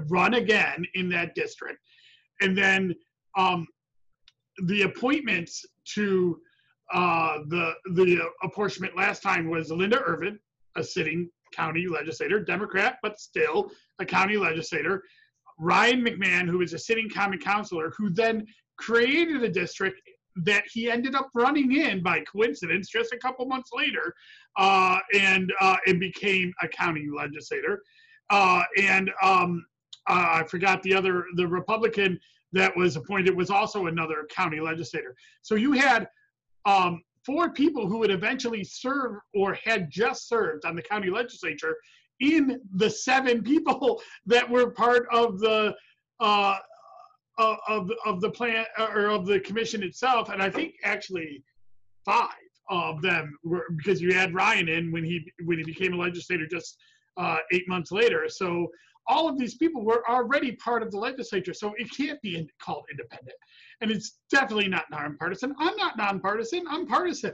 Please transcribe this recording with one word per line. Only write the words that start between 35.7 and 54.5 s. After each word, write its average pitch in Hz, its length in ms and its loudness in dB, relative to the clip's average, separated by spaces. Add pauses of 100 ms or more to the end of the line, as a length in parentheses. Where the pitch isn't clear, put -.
had, 254 360 2 (580)
um, 180 360 4 (240)
four 320 240 0
people 277 360 0
who 208 120 -2
would 220 120 2
eventually 220 540 -2
serve 247 520 -4 (180)
or 196 280 2
had 202 280 0
just 240 380 -2
served 175 360 0
on 170 100 -4
the 170 60 -6
county 202 300 -2
legislature 160 640 -4 (440)
in 277 380 4 (180)
the 208 120 4
seven 254 540 2
people 277 580 2 (140)
<laughs> - 120 -18
that 233 220 4
were 240 220 4
part 240 420 4
of 233 280 2
the, 214 340 2 (460)
uh, 202 360 4 (800)
of, - 220 2 (100)
of, 208 220 -2 (160)
of 190 160 -2
the 214 80 0
plan, 226 340 -2 (140)
or 214 320 0
of 202 160 0
the 196 140 4
commission 226 420 -4
itself. 220 480 0
And 196 120 -4
I 196 60 2
think 302 260 -4 (100)
actually 180 600 -6 (600)
five 214 260 2 (400)
of 160 320 -4
them 160 420 -2
were, 165 220 -4 (100)
because 156 240 0
you 180 140 2
had 185 200 0
Ryan 190 360 2